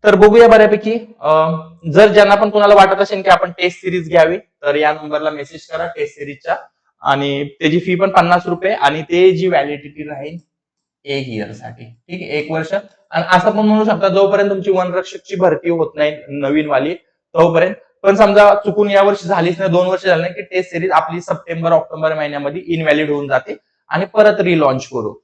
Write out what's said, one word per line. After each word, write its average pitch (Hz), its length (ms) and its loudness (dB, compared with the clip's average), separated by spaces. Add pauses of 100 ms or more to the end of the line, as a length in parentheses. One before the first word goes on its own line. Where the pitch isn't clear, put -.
तर 202 120 4
बघूया 214 320 8
बऱ्यापैकी, 214 720 2
अ, 156 320 0 (420)
जर 208 140 8
ज्यांना 202 280 4
पण 208 140 0
कोणाला 208 260 4
वाटत 196 260 4
असेल 196 200 -2
की 190 80 -2
आपण 175 220 2
टेस्ट 180 300 -6
सिरीज 175 280 -6
घ्यावी 170 280 2
तर - 380 -6
या 151 180 0
नंबरला 151 360 -6
मेसेज 151 380 -14
करा 165 200 -8
टेस्ट 143 280 -10
सिरीजच्या, 143 400 -8 (460)
आणि 139 460 -2
त्याची 160 320 -2
फी 180 160 -4
पण 190 140 -2
पन्नास 175 360 2
रुपये 185 280 -2
आणि 151 280 -2
ते 180 300 2
जी 180 160 -2
व्हॅलिडिटी 147 600 -4
राहील 151 300 -14 (680)
एक 139 240 -8
इयर 107 240 -8
साठी, 117 320 -18
ठीक 175 380 -18
आहे, 151 180 -6
एक 151 120 -8
वर्ष. 160 220 -6 (380)
आणि 165 120 -4 (140)
असं 208 140 2
पण 202 80 -4
म्हणू 214 260 2
शकता 208 220 -2
जोपर्यंत 196 420 2
तुमची 196 220 -4
वनरक्षकची 185 640 -6
भरती 170 340 -2
होत 165 260 -4
नाही 151 220 -4 (120)
नवीन 147 400 -4
वाली 143 240 -2 (400)
तोपर्यंत. 170 420 2 (260)
पण 196 140 2
समजा 202 380 6
चुकून 208 380 -2
या 196 100 4
वर्षी 202 260 0
झालीच 175 320 -2
नाही, 190 120 -2
दोन 180 160 2
वर्ष 190 180 -4
झाली 165 160 2
नाही, 180 120 -6
की 202 80 -14
टेस्ट 185 300 -6
सिरीज 170 200 -4
आपली 160 300 -2
सप्टेंबर 165 500 -6
ऑक्टोबर 160 440 -2
महिन्यामध्ये 147 500 -8
इनव्हॅलिड 156 460 -2
होऊन 143 160 -4
जाते 131 300 -4 (300)
आणि 170 180 -4
परत 214 340 2
रिलॉन्च 151 460 0
करू. 107 280 -8 (100)